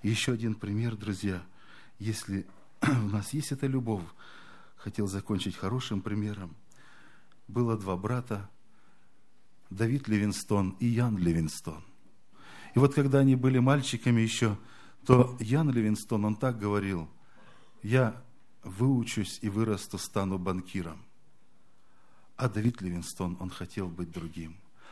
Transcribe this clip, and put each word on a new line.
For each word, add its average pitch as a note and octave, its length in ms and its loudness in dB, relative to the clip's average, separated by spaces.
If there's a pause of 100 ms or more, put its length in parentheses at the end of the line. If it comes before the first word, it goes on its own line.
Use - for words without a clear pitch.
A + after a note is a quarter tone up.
И G#2 60 0
еще A2+ 240 2
один A2+ 220 0
пример, A2 420 -2
друзья. F#2+ 460 -2 (560)
Если G2+ 480 -4 (180)
<clears throat> - 180 -8
у A#2+ 260 2
нас G2+ 260 -2
есть D3 180 -2
эта C#3 140 -2
любовь, A#2 380 -2 (720)
хотел G#2+ 300 -4
закончить F#2+ 500 -2
хорошим G#2 440 -4
примером. G2+ 560 -6 (920)
Было A#2 280 2
два F#2+ 200 -2
брата, G#2+ 520 -4 (1200)
Давид A2+ 380 0
Ливингстон G2+ 720 2
и A#2+ 60 2
Ян A#2 320 2
Ливингстон. E2 680 0 (920)
И - 40 6
вот C#3 160 6
когда C#3 240 6
они C3+ 160 8
были C3 240 4
мальчиками B2 600 4
еще, A2+ 360 2 (480)
то B2 360 6
Ян C#3 300 2
Ливингстон, G#2+ 540 2
он G#2+ 120 0
так B2 220 -2
говорил: G2 500 0 (760)
"Я A2+ 400 2 (400)
выучусь A2+ 800 0
и G#2+ 60 -2
вырасту, G#2 500 -2
стану F#2+ 400 -2
банкиром". F2+ 680 -6 (1300)
А C3 120 0
Давид G#2+ 320 0
Ливингстон, F2 600 -4
он F#2 100 -6
хотел - 380 -8
быть E2+ 240 -8
другим. E2 440 -10 (360)